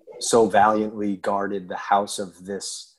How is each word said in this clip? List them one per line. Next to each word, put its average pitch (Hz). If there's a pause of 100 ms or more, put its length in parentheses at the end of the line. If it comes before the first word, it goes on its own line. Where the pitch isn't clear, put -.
(200)
so 113
valiantly 107
guarded 98
the 95
house 101
of 92
this, -